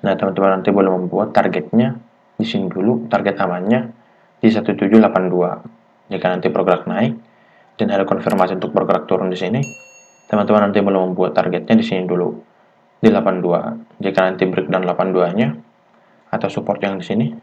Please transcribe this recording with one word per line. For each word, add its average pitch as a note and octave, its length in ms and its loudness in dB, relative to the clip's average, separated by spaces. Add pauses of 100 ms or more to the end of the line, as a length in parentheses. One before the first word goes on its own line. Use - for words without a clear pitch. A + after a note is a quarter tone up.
Nah, G2+ 160 0
teman-teman G2 400 2
nanti F#2+ 160 0
boleh G2 160 4
membuat F#2 400 -2
targetnya G2 640 0 (400)
di A2 140 -4
sini F#2+ 180 -2
dulu, F#2+ 400 -2
target - 320 0
amannya F#2+ 540 -2 (500)
di A2+ 80 6
satu G#2+ 240 0
tujuh G2+ 240 4
delapan F#2 320 4
dua. F2+ 320 -2 (480)
Jika F#2 160 -4
nanti F2+ 240 0
bergerak F#2 400 0
naik G#2+ 240 0 (640)
dan G#2 160 -2
ada G2 80 2
konfirmasi F#2+ 560 0
untuk - 160 -6
bergerak F#2 320 0
turun F#2 240 0
di F2+ 80 -6
sini, G#2+ 240 -2 (640)
teman-teman G#2 420 2
nanti G2+ 140 2
boleh G2 160 2
membuat F#2 400 0
targetnya F2+ 400 2
di - 80 2
sini F#2 160 -2
dulu, F2 320 -2 (640)
di - 80 2
delapan G2 320 4
dua. F2 320 0 (320)
Jika F#2+ 240 2
nanti F#2 240 0
breakdown F#2 320 -2
delapan F2+ 320 -2
dua-nya F#2 340 2 (840)
atau G#2+ 180 -4
support - 320 -4
yang G2 160 -4
di F2 80 -8
sini - 200 -2 (160)